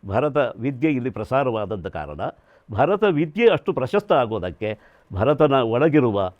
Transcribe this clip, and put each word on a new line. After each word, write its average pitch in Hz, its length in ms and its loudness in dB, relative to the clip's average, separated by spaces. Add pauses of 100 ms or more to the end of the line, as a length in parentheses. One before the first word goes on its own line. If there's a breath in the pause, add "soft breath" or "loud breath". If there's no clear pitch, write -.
ಭರತ 127 300 -2 (200)
ವಿದ್ಯೆ 135 360 -2
ಇಲ್ಲಿ 127 180 -2
ಪ್ರಸಾರವಾದದ್ದ 110 760 -4
ಕಾರಣ, 73 340 -10 (520 soft breath)
ಭರತ 165 320 2
ವಿದ್ಯೆ 170 440 2
ಅಷ್ಟು 180 240 0
ಪ್ರಶಸ್ತ 196 400 -2
ಆಗೋದಕ್ಕೆ 107 680 -2 (340 soft breath)
ಭರತನ 139 420 2
ಒಳಗಿರುವ 120 840 2